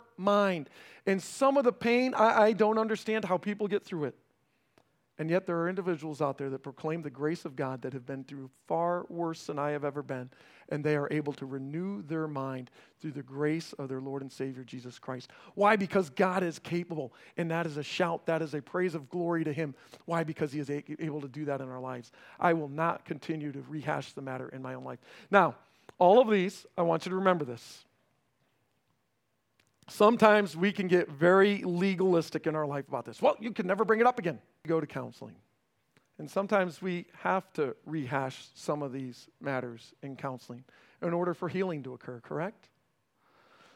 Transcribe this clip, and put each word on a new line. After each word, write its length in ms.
mind. 520
And 140
some 360
of 60
the 100
pain, 400
I, 300
I 100
don't 240
understand 480
how 120
people 300
get 160
through 220
it. 100
And 120
yet 160
there 140
are 100
individuals 520
out 160
there 120
that 100
proclaim 420
the 80
grace 360
of 100
God 280
that 100
have 120
been 200
through 240
far 400
worse 380
than 120
I 120
have 160
ever 180
been, 260
and 160
they 140
are 120
able 240
to 120
renew 560
their 260
mind 420
through 140
the 100
grace 500
of 140
their 140
Lord 220
and 80
Savior 340
Jesus 340
Christ. 320
Why? 240
Because 320
God 340
is 160
capable, 540
and 120
that 160
is 120
a 60
shout, 420
that 160
is 120
a 80
praise 320
of 160
glory 360
to 80
Him. 200
Why? 220
Because 260
He 80
is 100
a-, 140
able 200
to 80
do 160
that 160
in 80
our 100
lives. 320
I 140
will 160
not 380
continue 480
to 160
rehash 420
the 100
matter 280
in 120
my 120
own 100
life. 160
Now, 240
all 220
of 100
these, 360
I 40
want 240
you 60
to 40
remember 300
this. 400
Sometimes 720
we 140
can 160
get 220
very 540
legalistic 840
in 80
our 100
life 220
about 180
this. 160
"Well, 180
you 120
can 160
never 180
bring 140
it 80
up 100
again." 240
You 60
go 120
to 60
counseling. 480
And 100
sometimes 540
we 240
have 340
to 220
rehash 720
some 260
of 100
these 380
matters 640
in 140
counseling 480
in 100
order 220
for 140
healing 340
to 100
occur, 260
correct? 500